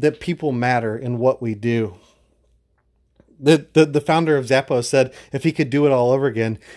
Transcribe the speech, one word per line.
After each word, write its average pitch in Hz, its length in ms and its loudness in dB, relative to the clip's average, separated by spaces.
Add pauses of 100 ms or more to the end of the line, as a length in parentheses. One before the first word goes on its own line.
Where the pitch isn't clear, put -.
that 151 200 0
people 160 320 -6
matter 120 440 -2
in 120 220 -6
what 127 240 0
we 113 140 -6
do. 110 400 -4 (1400)
The, 151 320 4
the, 160 140 6
the 147 140 -2
founder 160 360 0
of 131 100 -2
Zappos 131 380 0
said 131 280 0 (200)
if 135 100 -6
he 165 80 0
could 151 180 -2
do 143 160 0
it 147 60 4
all 123 220 2
over 135 160 0
again, 113 320 -4 (160)